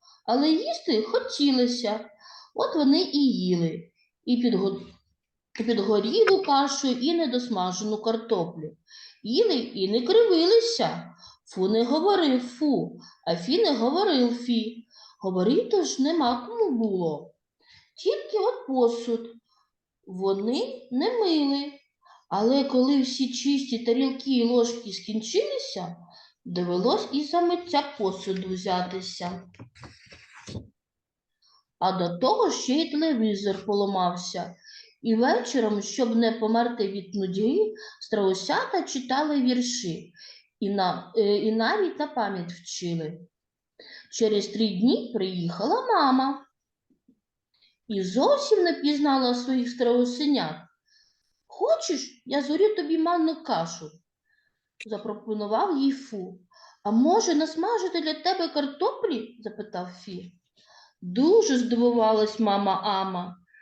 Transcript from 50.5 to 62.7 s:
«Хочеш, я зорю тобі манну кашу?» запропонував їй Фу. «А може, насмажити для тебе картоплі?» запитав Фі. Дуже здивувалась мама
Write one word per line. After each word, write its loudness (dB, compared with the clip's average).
«Хочеш, -2
я -2
зорю 2
тобі -2
манну 0
кашу?» -4
запропонував -2
їй 4
Фу. -10
«А -2
може, 4
насмажити -2
для -4
тебе -2
картоплі?» -4
запитав -10
Фі. -16
Дуже 4
здивувалась 2
мама 0